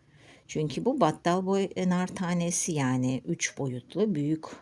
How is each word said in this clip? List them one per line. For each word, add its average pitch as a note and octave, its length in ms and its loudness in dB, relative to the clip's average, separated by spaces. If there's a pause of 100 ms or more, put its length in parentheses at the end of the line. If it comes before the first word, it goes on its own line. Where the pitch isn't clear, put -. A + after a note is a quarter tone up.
(480)
Çünkü - 380 -2
bu C4+ 160 2
battal E3+ 440 2
boy, G3 300 2
e, F#3 140 2
nar F3+ 180 2
tanesi, F3 640 -2
yani C3 540 0
üç - 320 -4
boyutlu C#3 580 -2
büyük D3+ 300 0 (160)